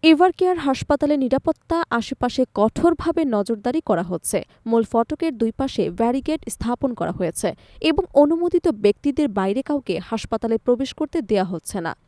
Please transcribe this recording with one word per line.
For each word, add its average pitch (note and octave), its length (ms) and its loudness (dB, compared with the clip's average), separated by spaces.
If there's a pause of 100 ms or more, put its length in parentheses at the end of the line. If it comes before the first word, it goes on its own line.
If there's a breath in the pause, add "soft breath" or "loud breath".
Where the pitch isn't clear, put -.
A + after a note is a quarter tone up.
এভারকেয়ার F4 560 4
হাসপাতালে C#4+ 580 0
নিরাপত্তা C4+ 600 -2 (140)
আশেপাশে B3 500 -2 (120)
কঠোরভাবে D#4+ 720 0
নজরদারি A#3 640 -2
করা F3+ 140 2
হচ্ছে। F3 360 -4 (260 soft breath)
মূল A3+ 180 2
ফটকের C4+ 540 -2
দুই A3+ 140 0
পাশে C4 320 -4 (160)
ব্যারিকেড C4 400 0 (100)
স্থাপন A#3+ 440 -4
করা E3+ 260 -4
হয়েছে F3 300 -2 (320 soft breath)
এবং D#4+ 220 2 (100)
অনুমোদিত E4 520 4 (180)
ব্যক্তিদের C#4 460 2
বাইরে G3 340 -2
কাউকে C4+ 360 -4
হাসপাতালে A3+ 580 -4
প্রবেশ B3 360 0
করতে D#4 280 -4
দেয়া G3 240 0
হচ্ছে F3 360 -8
না। E3 120 -6 (140)